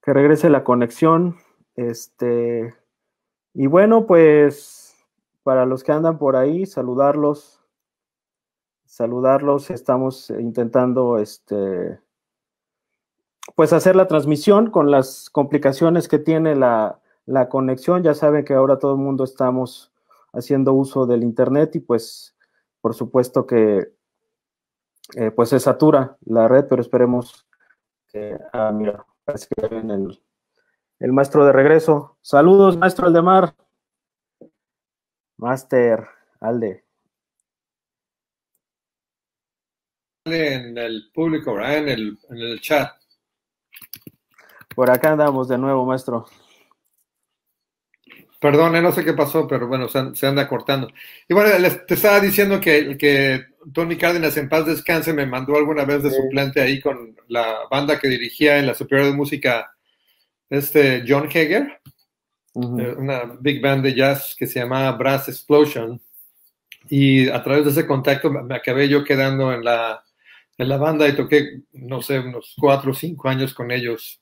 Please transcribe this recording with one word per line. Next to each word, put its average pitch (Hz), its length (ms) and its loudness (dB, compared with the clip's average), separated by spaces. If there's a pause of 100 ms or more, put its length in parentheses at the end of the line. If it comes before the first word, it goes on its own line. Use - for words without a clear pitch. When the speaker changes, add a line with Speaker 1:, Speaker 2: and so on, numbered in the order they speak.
Speaker 1:
que 143 120 -2
regrese 147 360 4
la 143 140 4
conexión. 160 720 0 (380)
Este, 120 1000 -6 (760)
y 135 140 -2
bueno, 214 400 4
pues, 151 880 4 (480)
para 127 240 2
los 131 160 -4
que - 80 -6
andan 160 260 0
por 139 200 0
ahí, 147 280 0
saludarlos, 143 960 -2 (1300)
saludarlos, 135 840 -2
estamos 131 600 -4
intentando, 120 880 -2
este, 95 800 -6 (1600)
pues, 160 160 4
hacer 185 240 4
la 190 100 6
transmisión 160 640 2
con 147 220 2
las 131 360 -2
complicaciones 147 800 0
que 147 140 0
tiene 160 340 0
la, 117 460 0 (260)
la 127 220 0
conexión. 135 560 -2
Ya 151 100 2
saben 147 300 0
que 139 100 -2
ahora 135 240 2
todo 139 140 -2
el 135 80 -2
mundo 135 240 -4
estamos 127 680 -6 (400)
haciendo 135 400 0
uso 135 320 0
del 120 200 0
internet 131 500 0
y, 165 60 -4
pues, - 560 -6 (440)
por 113 140 -4
supuesto 127 500 -2
que, 107 460 0 (1200)
eh, 113 160 -2
pues, 117 200 0
se 131 100 2
satura 143 640 2
la 113 240 2
red, 135 220 4
pero 127 100 2
esperemos 123 680 -2 (640)
que, 104 280 -12 (160)
ah, 110 180 -2
mira, 104 320 -6 (200)
parece 143 240 -10
que - 120 -6
ya 110 80 -4
viene 110 260 -8
el, 95 280 -8 (760)
el 123 120 -2
maestro 139 320 4
de 139 80 8
regreso. 147 720 2
Saludos, 180 560 4
maestro 180 300 0
Aldemar. 175 460 2 (1800)
Master 120 680 0 (340)
Alde. 113 440 -6 (3500)
Speaker 2:
En 135 540 -4
el 113 340 -10
público, 156 440 -4
¿verdad? 131 220 -4
En 151 120 -4
el, 110 280 -6 (120)
en 117 80 -16
el 117 220 -10
chat. - 320 -2 (1800)
Speaker 1:
Por 127 140 0
acá 127 240 4
andamos 143 340 0
de 127 120 -2
nuevo, 135 260 -2
maestro. 127 420 -6 (2250)
Speaker 2:
Perdón, 151 340 4
eh, 170 80 2
no 175 80 2
sé 165 140 -4
qué 156 80 -2
pasó, 143 340 -2
pero 123 220 -6
bueno, 127 200 -6
se 135 100 -4
an-, 131 180 -8
se 139 100 -4
anda 139 220 -2
cortando. 131 400 -4 (400)
Y 170 60 0
bueno, 208 260 4
les, 180 260 -2
te 180 80 0
estaba 202 240 4
diciendo 196 400 0
que, 147 400 0
que 139 460 0 (280)
Tony 165 240 -4
Cárdenas, 170 400 -2
en 143 120 -6
paz 156 180 0
descanse, 160 460 -2
me 147 140 -2
mandó 131 300 -4
alguna 147 280 0
vez 139 180 -2
de 143 80 0
Speaker 1:
Sí. 131 60 -2
Speaker 2:
suplente 135 440 -2
ahí 135 200 -2
con 120 340 -8 (140)
la 113 420 -6
banda 143 300 -2
que 139 80 -2
dirigía 131 500 0
en 143 80 0
la 120 80 -2
Superior 139 320 0
de 139 100 0
Música, 135 600 -4 (760)
este, 139 560 2
John 139 200 0
Hager, 165 540 -2 (760)
Speaker 1:
Ujú. 123 260 -6
Speaker 2:
eh, 123 180 -6
una 135 240 -6 (160)
big 139 240 -2
band 139 220 0
de 131 100 0
jazz 135 420 0
que 123 120 -6
se 135 100 -6
llamaba 131 380 -2
Brass 135 320 -2
Explosion. 131 720 0 (880)
Y 135 400 4
a - 160 -4
través 143 200 2
de 147 60 2
ese 147 160 0
contacto 139 420 0
me, 135 140 -4
me 123 140 -10
acabé 135 320 0
yo 143 160 2
quedando 135 480 0
en 120 100 -6
la, 117 400 -2 (560)
en 123 100 -4
la 139 100 -2
banda 151 280 0
y 143 80 2
toqué, 143 460 -2 (140)
no 127 280 -12
sé, 139 160 -4
unos 123 420 -12
cuatro 139 300 0
o 135 40 -4
cinco 156 340 -8
años 131 260 -4
con 120 160 -10
ellos 120 520 -8